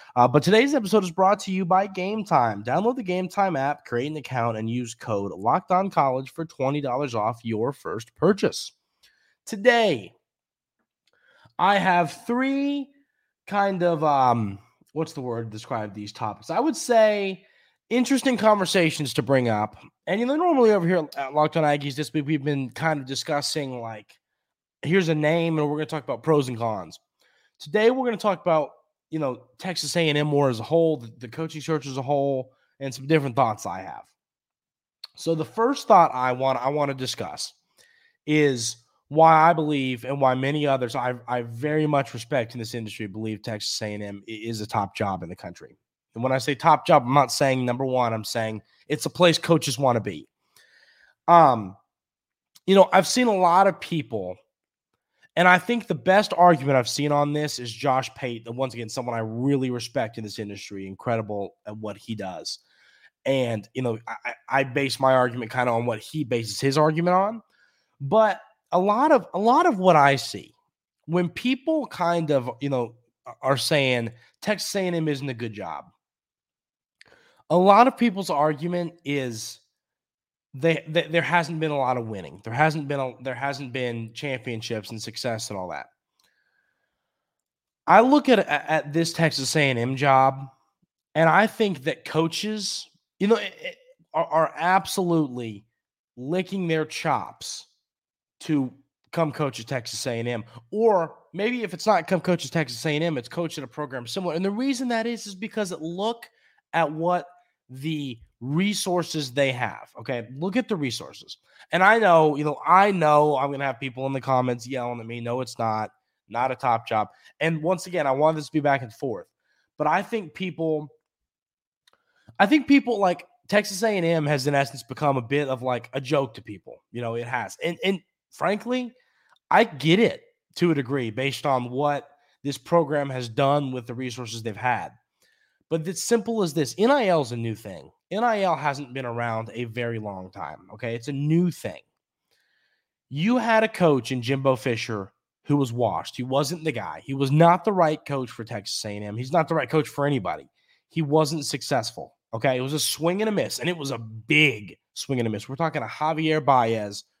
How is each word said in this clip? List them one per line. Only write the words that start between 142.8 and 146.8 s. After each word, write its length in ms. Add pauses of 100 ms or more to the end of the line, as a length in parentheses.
You 300
had 260
a 60
coach 420
in 100
Jimbo 360
Fisher 560 (320)
who 100
was 160
washed. 460
He 60
wasn't 420
the 80
guy. 320